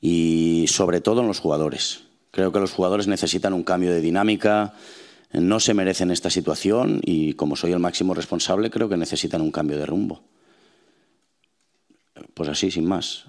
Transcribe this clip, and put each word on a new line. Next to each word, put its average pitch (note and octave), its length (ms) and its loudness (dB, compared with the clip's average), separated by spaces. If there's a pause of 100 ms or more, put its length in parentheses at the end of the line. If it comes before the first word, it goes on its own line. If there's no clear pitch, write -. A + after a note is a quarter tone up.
y E2 680 2
sobre F2 320 2
todo A2 200 2
en A#2+ 60 2
los G2+ 140 -2
jugadores. D2+ 640 -2 (260)
Creo F#2+ 220 0
que G2+ 80 2
los F#2+ 100 0
jugadores G2 380 0
necesitan F#2+ 440 0
un F2+ 120 -2
cambio F2+ 280 2
de E2+ 80 2
dinámica, G#2 720 2 (580)
no F#2+ 260 2
se A2+ 160 2
merecen F#2+ 380 0
esta F2 180 -2
situación G2+ 760 0
y D#2 280 0
como D2 240 -2
soy F2 160 -2
el F2 80 0
máximo F2+ 340 0
responsable F#2 560 -2
creo A2+ 180 -2
que F#2+ 80 0
necesitan D#2+ 440 -4
un D#2 100 0
cambio D2+ 280 -2
de D2 80 -4
rumbo. D#2+ 360 -4 (2000)
Pues D#2+ 140 -4
así, F2+ 220 0
sin E2 140 -2
más. - 440 -2